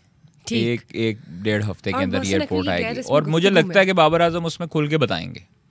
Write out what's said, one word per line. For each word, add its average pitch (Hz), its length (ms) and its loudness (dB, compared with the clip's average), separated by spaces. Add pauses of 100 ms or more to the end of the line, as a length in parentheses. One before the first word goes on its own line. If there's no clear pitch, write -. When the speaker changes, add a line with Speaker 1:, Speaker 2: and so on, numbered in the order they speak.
(480)
Speaker 1:
ठीक। 117 200 -2
Speaker 2:
एक, - 280 -4
एक 110 240 -2 (240)
डेढ़ 107 200 0
हफ्ते - 280 -6
के - 60 -4
Speaker 1:
और - 60 -2
Speaker 2:
अंदर 95 120 -2
ये 95 40 -2
Speaker 1:
मोहसिन 95 200 0
Speaker 2:
रिपोर्ट 92 280 -2
Speaker 1:
नकवी 90 120 -2
कह 87 80 -4
Speaker 2:
आएगी। - 120 -8
Speaker 1:
रहे - 120 -10
Speaker 2:
और 147 120 4
Speaker 1:
हैं 151 80 -4
Speaker 2:
मुझे 170 180 2
Speaker 1:
गुफ्तगू 185 200 4
Speaker 2:
लगता 180 100 4
है 190 60 6
Speaker 1:
में। 190 80 2
Speaker 2:
कि 185 40 2
बाबर 165 240 4
आजम 170 240 2
उसमें 165 240 -8
खुल 151 180 -2
के 156 100 0
बताएंगे 90 460 -2 (280)